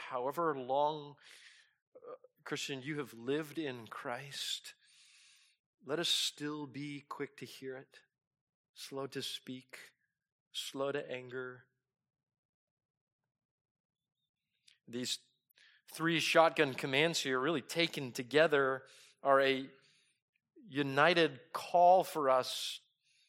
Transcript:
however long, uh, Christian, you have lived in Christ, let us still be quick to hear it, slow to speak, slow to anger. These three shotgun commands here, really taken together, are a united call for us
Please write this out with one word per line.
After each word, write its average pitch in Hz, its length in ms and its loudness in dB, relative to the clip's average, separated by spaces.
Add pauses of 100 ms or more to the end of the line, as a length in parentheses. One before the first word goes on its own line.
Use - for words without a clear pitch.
however 143 480 -2
long, 143 580 -2 (800)
uh, - 180 -18 (300)
Christian, 139 360 -6
you 147 180 -8
have 120 140 -10
lived 143 460 -4
in 127 300 -6
Christ, - 840 -8 (1120)
let 151 140 -4
us 165 100 0
still 147 560 -4
be 143 440 -10
quick - 300 -8
to 127 60 -14
hear 131 300 -12
it, 139 240 -18 (760)
slow 139 320 -8
to 131 140 -8
speak, - 560 -10 (760)
slow 139 400 -4
to 143 180 -6
anger. 127 540 -10 (3250)
These 120 320 -4 (720)
three 165 280 2
shotgun 156 540 6
commands 151 440 2
here, 131 220 0
really 147 200 0
taken 156 520 -2
together, 135 680 2 (400)
are 135 180 6
a 135 240 2 (1040)
united 143 680 4 (120)
call 175 520 6
for 147 260 0
us - 500 0 (500)